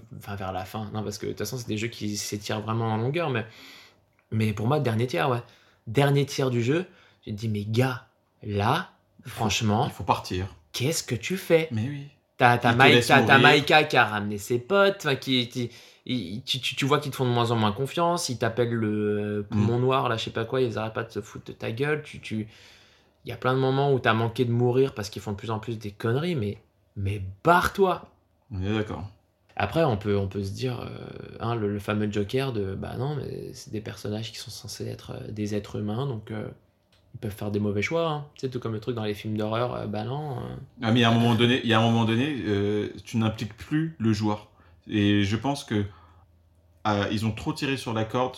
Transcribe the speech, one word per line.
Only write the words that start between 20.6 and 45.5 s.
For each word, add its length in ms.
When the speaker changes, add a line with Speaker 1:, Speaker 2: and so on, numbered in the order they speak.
Speaker 1:
ils 160
arrêtent 160
pas 100
de 80
se 80
foutre 260
de 60
ta 200
gueule, 300
tu, 180
tu, 260
il 40
y 40
a 40
plein 180
de 40
moments 340
où 60
t'as 160
manqué 300
de 80
mourir 420
parce 160
qu'ils 120
font 100
de 40
plus 140
en 80
plus 200
des 120
conneries, 460
mais, 220
mais 260
barre-toi. 640
Speaker 2:
On 120
est 120
d'accord. 300
Speaker 1:
Après, 280
on 140
peut, 180
on 100
peut 160
se 100
dire, 280
euh, 600
hein, 140
le, 160
le 80
fameux 320
Joker 420
de, 220
bah 220
non, 200
mais 360
c'est 180
des 120
personnages 500
qui 60
sont 120
censés 360
être, 260
euh, 180
des 240
êtres 240
humains, 280
donc, 240
euh, 180
ils 40
peuvent 160
faire 160
des 100
mauvais 220
choix, 260
hein. 260
Tu 80
sais, 60
tout 120
comme 120
le 80
truc 140
dans 100
les 100
films 220
d'horreur, 380
euh, 120
bah 180
non, 340
euh. 180
Speaker 2:
Ah, 120
mais 80
il 20
y 20
a 60
un 40
moment 200
donné, 280
il 60
y 60
a 60
un 20
moment 220
donné, 420
euh, 420
tu 140
n'impliques 380
plus 420
le 160
joueur. 340
Et 380
je 120
pense 280